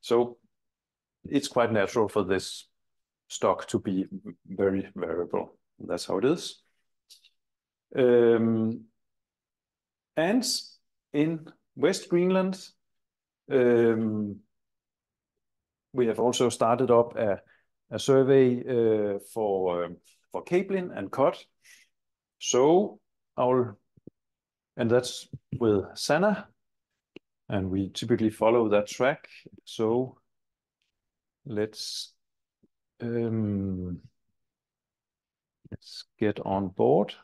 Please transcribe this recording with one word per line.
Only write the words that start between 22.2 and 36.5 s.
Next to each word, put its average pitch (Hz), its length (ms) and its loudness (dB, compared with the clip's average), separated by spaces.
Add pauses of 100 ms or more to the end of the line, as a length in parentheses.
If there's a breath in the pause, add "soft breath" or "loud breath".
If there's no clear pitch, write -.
So 160 600 2 (360)
I'll, 127 420 0 (1000)
and 117 140 -2
that's - 380 0 (300)
with 104 260 2 (100)
Sanna, 190 520 0 (1000)
and 95 220 -4
we 95 200 -2
typically 113 400 0
follow 113 380 2
that 104 180 2
track. - 420 -2 (360)
So 120 540 -2 (1300)
let's, - 680 -8 (880)
um, 104 1000 -4 (1700)
let's - 340 -18 (140)
get 104 260 -2
on 98 240 -4